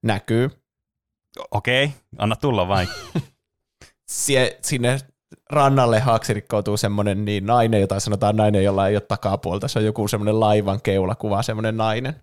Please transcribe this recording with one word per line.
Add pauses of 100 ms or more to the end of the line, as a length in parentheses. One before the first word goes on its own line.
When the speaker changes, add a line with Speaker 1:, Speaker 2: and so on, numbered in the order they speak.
Speaker 1:
Näkyy. (880)
Speaker 2:
O-, (100)
okei, (260)
anna
tulla
vain. (260)
Speaker 1:
<laughs> (880)
Sie-,
sinne (520)
rannalle
haaksirikkoutuu
semmonen
niin
nainen,
jota
sanotaan
nainen,
jolla
ei
ole
takapuolta.
Se
on
joku
semmonen
laivan
keulakuva,
semmonen
nainen.